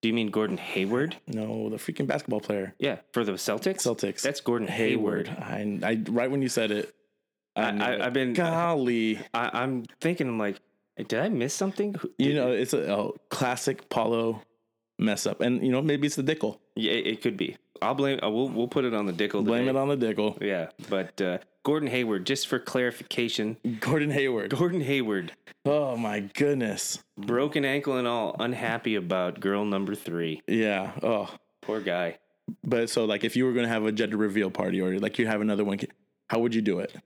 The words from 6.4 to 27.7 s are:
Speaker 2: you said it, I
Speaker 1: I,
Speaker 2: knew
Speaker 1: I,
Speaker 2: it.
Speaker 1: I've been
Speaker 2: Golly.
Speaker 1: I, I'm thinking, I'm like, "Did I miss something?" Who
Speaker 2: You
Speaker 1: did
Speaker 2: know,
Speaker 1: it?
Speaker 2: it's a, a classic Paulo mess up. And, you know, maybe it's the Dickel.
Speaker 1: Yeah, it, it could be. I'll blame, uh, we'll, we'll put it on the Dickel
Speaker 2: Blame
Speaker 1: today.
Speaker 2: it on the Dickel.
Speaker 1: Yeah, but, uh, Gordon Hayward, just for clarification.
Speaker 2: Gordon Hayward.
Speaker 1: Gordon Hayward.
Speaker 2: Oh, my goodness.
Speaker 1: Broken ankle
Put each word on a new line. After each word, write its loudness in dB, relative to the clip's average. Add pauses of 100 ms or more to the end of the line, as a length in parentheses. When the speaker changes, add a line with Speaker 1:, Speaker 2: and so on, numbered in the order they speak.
Speaker 2:
you 0
said 0
it, -2 (640)
I 0
Speaker 1:
I, 2
Speaker 2:
knew 0
Speaker 1:
I, 2
Speaker 2:
it. -2
Speaker 1:
I've 0
been 2
Speaker 2:
Golly. 2 (160)
Speaker 1:
I, 0
I'm -2 (160)
thinking, 0
I'm -2
like, -2 (380)
"Did -4
I 0
miss 0
something?" -2
Who -6
Speaker 2:
You 4
Speaker 1:
did 2
Speaker 2:
know, 2
Speaker 1:
it? 2
Speaker 2:
it's 0
a, 2 (100)
a -2 (120)
classic -2
Paulo 2 (560)
mess 2
up. -2
And, 2
you 4
know, 2
maybe 2
it's 0
the -2
Dickel. 0 (180)
Speaker 1:
Yeah, 2
it, 0
it -2
could 2
be. -2 (260)
I'll 2
blame, 2
uh, 2
we'll, 2
we'll 0
put 0
it 0
on 0
the 0
Dickel 0
Speaker 2:
Blame 4
Speaker 1:
today. 2
Speaker 2:
it 2
on 2
the 2
Dickel. 0
Speaker 1:
Yeah, -2 (200)
but, -2
uh, 0 (240)
Gordon 0
Hayward, 0
just -2
for 0
clarification. -2 (240)
Speaker 2:
Gordon 2
Hayward. 0
Speaker 1:
Gordon 2
Hayward. 0 (340)
Speaker 2:
Oh, 2
my -2
goodness. 0 (160)
Speaker 1:
Broken 0
ankle 0